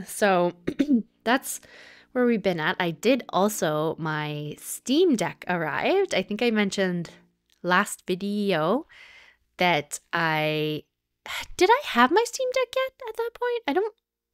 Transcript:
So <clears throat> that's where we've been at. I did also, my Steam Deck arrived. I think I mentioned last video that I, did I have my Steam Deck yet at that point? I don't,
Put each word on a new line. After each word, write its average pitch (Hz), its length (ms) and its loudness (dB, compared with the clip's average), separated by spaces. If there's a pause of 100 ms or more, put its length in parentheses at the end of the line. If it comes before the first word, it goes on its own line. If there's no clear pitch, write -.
So 175 480 2 (240)
<clears throat> 277 460 0
that's - 380 -2 (500)
where 247 140 2
we've 226 160 2
been 175 180 0
at. 170 200 0
I 175 120 0
did 240 380 2
also, 160 720 0
my 151 600 -6
Steam 302 560 0
Deck 170 320 -4
arrived. 180 680 0
I 190 80 0
think 214 180 -6
I 240 100 0
mentioned 190 600 -2 (500)
last 180 460 0
video 196 800 0 (720)
that 165 420 0 (120)
I, 156 720 -2 (760)
did 370 140 4
I 523 140 4
have 247 260 4
my 427 140 4
Steam 508 280 -4
Deck 508 220 -2
yet 523 340 -6
at - 80 -14
that 466 160 -4
point? 480 340 -4
I 277 60 -2
don't, 415 200 -2 (400)